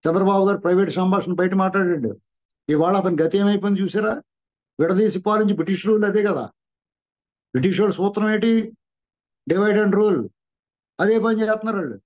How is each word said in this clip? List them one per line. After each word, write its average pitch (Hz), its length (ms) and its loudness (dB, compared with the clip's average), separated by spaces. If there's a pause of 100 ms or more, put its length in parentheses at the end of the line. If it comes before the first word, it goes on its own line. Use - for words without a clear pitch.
చంద్రబాబు 190 380 2
గారు 196 120 0
ప్రైవేట్ 180 320 0
సంభాషణ 185 420 -2
బయట 180 220 -2
మాట్లాడాడు. 185 640 -2 (480)
ఇవాళ 165 280 2
అతని 185 260 0
గతి 165 160 0
ఏమైపోయింది 202 440 0
చూసారా? 214 400 -4 (580)
విడదీసి 185 400 0
పాలించి 208 340 0
బ్రిటిష్ 180 320 -4
రూల్ 214 180 2
అదే 202 180 0
కదా, 156 280 -2 (1040)
బ్రిటిష్ 180 260 0
వాళ్ళ 202 140 2
సూత్రం 208 360 -2
ఏంటి? 220 420 0 (760)
divide 202 340 2
and 196 120 2
rule. 190 320 0 (720)
అదే 214 180 2
పని 220 240 0
చేస్తున్నారు 214 340 -2
వాళ్ళు. 127 300 -8